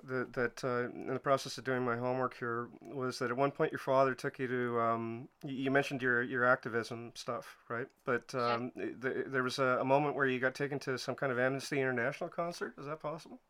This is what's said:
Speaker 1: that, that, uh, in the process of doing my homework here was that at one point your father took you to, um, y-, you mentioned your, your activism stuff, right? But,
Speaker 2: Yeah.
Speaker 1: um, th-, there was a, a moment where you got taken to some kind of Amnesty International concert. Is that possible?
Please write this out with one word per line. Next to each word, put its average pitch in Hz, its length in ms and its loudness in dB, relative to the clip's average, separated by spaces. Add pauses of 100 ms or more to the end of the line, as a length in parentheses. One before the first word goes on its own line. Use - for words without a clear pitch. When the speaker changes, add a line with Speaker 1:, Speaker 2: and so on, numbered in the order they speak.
Speaker 1:
that, 127 300 -4
that, 120 280 -2
uh, 123 280 0
in - 240 -6
the 127 40 0
process 135 380 0
of 120 80 -10
doing 127 180 0
my 120 140 2
homework 127 400 0
here 120 320 -2 (140)
was 127 380 -4
that 120 100 0
at 123 80 -2
one 139 120 4
point 156 220 0
your 127 60 -2
father 135 360 4
took - 240 -6
you 131 100 -2
to, 123 320 0
um, 113 480 0 (140)
y-, 147 80 -8
you 135 200 -2
mentioned 139 320 2
your, 123 200 4
your 123 220 0
activism 120 720 2
stuff, - 420 -8 (140)
right? 120 160 -4 (180)
But, 120 300 0
Speaker 2:
Yeah. 120 200 2
Speaker 1:
um, 123 180 -2 (280)
th-, 120 280 0
there 135 140 2
was 127 160 0
a, 127 220 4
a 123 40 2
moment 139 300 4
where 139 120 4
you 127 140 2
got 127 140 2
taken 139 260 -2
to 131 180 -4
some 127 160 -4
kind 135 180 -2
of 120 60 0
Amnesty 131 420 0
International 131 480 0
concert. - 500 -6
Is 156 60 -12
that 151 160 -8
possible? 160 480 -10